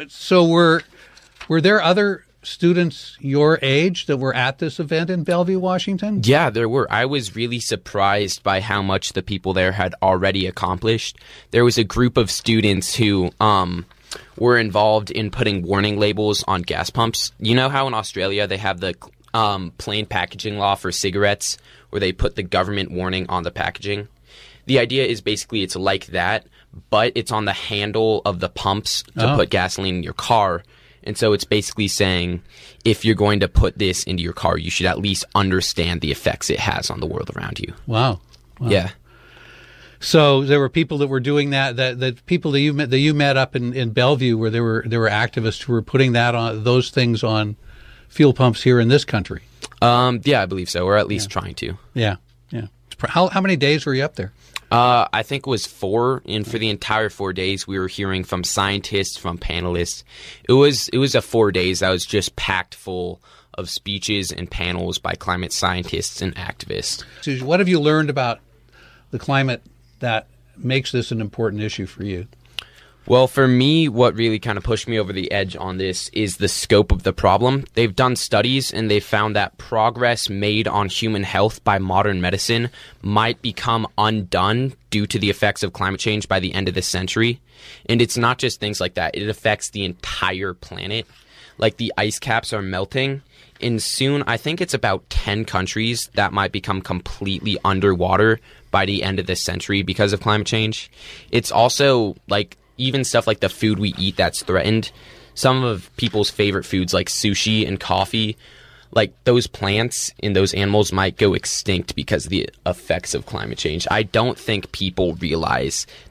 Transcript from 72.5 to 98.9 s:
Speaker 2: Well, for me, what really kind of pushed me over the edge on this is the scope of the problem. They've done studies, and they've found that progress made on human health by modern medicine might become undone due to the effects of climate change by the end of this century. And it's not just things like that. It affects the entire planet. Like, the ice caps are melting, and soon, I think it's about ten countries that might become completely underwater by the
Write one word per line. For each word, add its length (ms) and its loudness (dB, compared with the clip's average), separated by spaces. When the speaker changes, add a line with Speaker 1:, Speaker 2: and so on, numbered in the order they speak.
Speaker 2:
Well, 220 6
for 220 4
me, 400 4
what 260 4
really 240 0
kind 180 -4
of 60 -8
pushed 240 -2
me 100 -2
over 140 -2
the 180 -4
edge 280 -4
on 200 -6
this 360 -4
is 240 -2
the 100 0
scope 440 4
of 120 2
the 80 0
problem. 640 2
They've 200 0
done 220 2
studies, 580 0
and 160 -2
they've 140 2
found 320 0
that 220 -2
progress 720 0
made 400 0
on 180 0
human 360 -2
health 420 0
by 140 2
modern 420 0
medicine 480 0
might 400 0
become 460 -2
undone 760 0
due 180 0
to 120 -2
the 100 0
effects 340 -2
of 100 -4
climate 260 -2
change 300 -2
by 100 2
the 140 -4
end 160 -2
of 60 -2
this 120 -2
century. 540 0
And 140 4
it's 160 0
not 200 2
just 240 -4
things 180 -4
like 140 -2
that. 240 -2
It 100 -4
affects 420 -2
the 140 -6
entire 720 -4
planet. 520 -10
Like, 180 2
the 220 -4
ice 220 0
caps 340 -2
are 80 -4
melting, 600 -4
and 240 -2
soon, 440 0
I 100 0
think 240 -4
it's 120 -6
about 360 -2
ten 340 -2
countries 680 -2
that 180 2
might 220 0
become 280 -4
completely 840 -4
underwater 720 4
by 140 2
the 180 -2